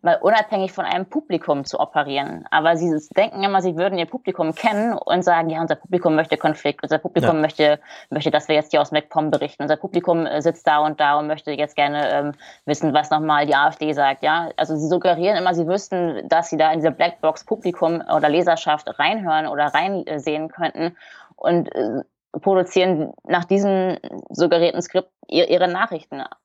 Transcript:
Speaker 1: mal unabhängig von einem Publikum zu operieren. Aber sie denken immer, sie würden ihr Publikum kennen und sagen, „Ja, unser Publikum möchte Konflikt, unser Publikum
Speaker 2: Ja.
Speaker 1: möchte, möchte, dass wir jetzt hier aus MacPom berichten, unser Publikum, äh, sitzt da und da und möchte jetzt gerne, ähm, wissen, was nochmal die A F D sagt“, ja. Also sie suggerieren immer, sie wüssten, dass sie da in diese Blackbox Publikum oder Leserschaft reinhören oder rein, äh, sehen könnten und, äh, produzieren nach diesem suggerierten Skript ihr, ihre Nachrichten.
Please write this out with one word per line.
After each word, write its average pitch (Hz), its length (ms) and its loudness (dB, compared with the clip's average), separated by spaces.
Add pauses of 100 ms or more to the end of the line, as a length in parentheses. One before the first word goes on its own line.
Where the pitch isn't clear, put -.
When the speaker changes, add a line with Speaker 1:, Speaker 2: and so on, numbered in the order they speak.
Speaker 1:
mal 170 200 4
unabhängig 202 500 2
von 180 120 -6
einem 185 220 -2
Publikum 165 580 -2
zu - 160 -8
operieren. 139 720 -2
Aber 160 260 4
sie 165 140 0 (260)
denken 196 280 0
immer, 196 180 2
sie 175 160 -2
würden 185 220 0
ihr 165 60 -2
Publikum 175 500 -4
kennen 208 380 0
und 180 300 -2
sagen, 165 260 2
„Ja, 160 120 -4
unser - 140 -2
Publikum 175 400 0
möchte 156 220 2
Konflikt, 147 460 -2
unser 156 140 0
Publikum 165 380 2
Speaker 2:
Ja. 156 60 0
Speaker 1:
möchte, 151 380 2 (300)
möchte, 143 220 -2
dass 151 160 0
wir 156 80 2
jetzt 151 160 0
hier 151 100 4
aus 143 100 -2
MacPom 151 400 -2
berichten, 143 320 -4
unser 151 140 2
Publikum, 170 480 0
äh, 151 160 -2
sitzt 165 240 -2
da 151 140 4
und 151 200 0
da 147 200 4
und 151 80 -4
möchte 151 240 -6
jetzt 147 240 -4
gerne, 147 360 0
ähm, 143 200 -2 (340)
wissen, 147 280 0
was 151 180 2
nochmal 151 340 2
die 147 100 0
A 143 120 4
F 151 80 -2
D 151 180 -4
sagt“, 139 300 0
ja. 165 340 0
Also 160 180 -2
sie 151 120 -2
suggerieren 180 500 2
immer, 180 160 0
sie 165 140 0
wüssten, 175 600 -4
dass 160 220 2
sie 160 80 -4
da 156 140 4
in 165 80 0
diese 156 120 2
Blackbox 160 540 -2
Publikum 175 560 -2 (120)
oder 151 140 2
Leserschaft 160 600 0 (100)
reinhören 160 500 0
oder 147 200 -2
rein, 175 400 -2
äh, 151 120 -6
sehen 156 300 -4
könnten 170 480 -6 (380)
und, - 400 0
äh, 113 260 -2 (400)
produzieren 185 720 2 (120)
nach 175 200 -2
diesem 196 520 0 (320)
suggerierten 170 520 2
Skript - 300 -4 (160)
ihr, 170 220 0
ihre 180 180 4
Nachrichten. 175 560 -6 (220)